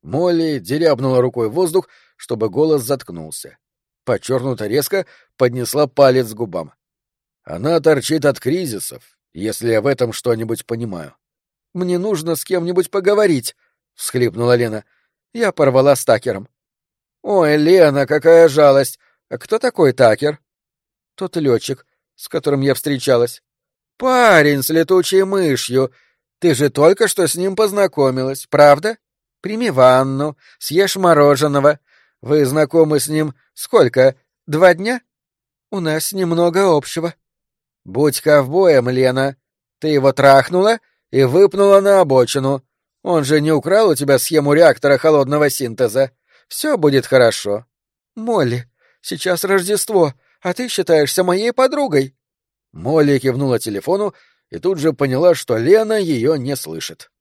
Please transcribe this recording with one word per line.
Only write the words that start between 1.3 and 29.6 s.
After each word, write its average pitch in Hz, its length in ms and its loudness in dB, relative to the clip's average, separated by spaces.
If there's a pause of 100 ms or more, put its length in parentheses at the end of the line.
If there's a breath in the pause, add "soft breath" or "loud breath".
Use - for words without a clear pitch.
воздух, 175 400 -2 (260 soft breath)
чтобы 110 340 -6
голос 143 340 0
заткнулся. 87 760 -10 (480)
Подчёркнуто 123 640 -4
резко 147 400 -4 (280 soft breath)
поднесла 127 520 -2
палец 131 440 2
к 107 40 -14
губам. 87 380 -10 (720)
«Она 127 360 -4
торчит 151 460 0
от 135 140 0
кризисов, 139 800 -8 (160)
если 110 380 -6
я 110 100 2
в 120 60 -4
этом 127 260 -2
что-нибудь 113 540 -6
понимаю». 104 480 -10 (580)
«Мне 180 240 -4
нужно 170 380 -4
с - 100 -12
кем-нибудь 180 460 -4
поговорить», 196 640 0 (400)
всхлипнула 120 600 -2
Лена. 110 300 -6 (480)
«Я 226 180 -2
порвала 135 440 2
с - 100 -10
Такером». 110 420 -2 (760)
«Ой, 160 340 0
Лена, 151 480 4
какая 165 440 4
жалость! 139 500 2 (300)
А 120 100 -10
кто - 180 -6
такой 165 360 0
Такер?» 135 460 2 (760)
«Тот - 220 -10
лётчик, 135 480 -2 (300)
с - 120 -20
которым 143 340 -2
я 135 140 0
встречалась». 123 680 -2 (560)
«Парень 196 640 2
с - 80 -6
летучей 180 540 2
мышью! 143 680 -2 (480)
Ты 165 160 2
же 139 140 0
только 175 380 2
что 175 200 -2
с 139 80 -4
ним 185 200 -6
познакомилась, 139 960 -2
правда? 147 480 4 (440)
Прими 214 280 -6